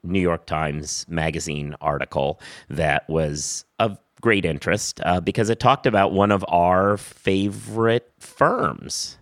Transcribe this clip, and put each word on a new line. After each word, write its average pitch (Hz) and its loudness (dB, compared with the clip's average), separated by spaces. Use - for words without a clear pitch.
New 90 -2
York 85 0
Times 76 -4
Magazine 78 -4
article 71 -2
that 73 -2
was 76 -4
of 110 -2
great 104 2
interest, 85 -2
uh, 90 2
because 101 0
it 113 -2
talked 131 4
about 101 4
one 101 4
of 95 2
our 92 4
favorite 107 -2
firms. - -2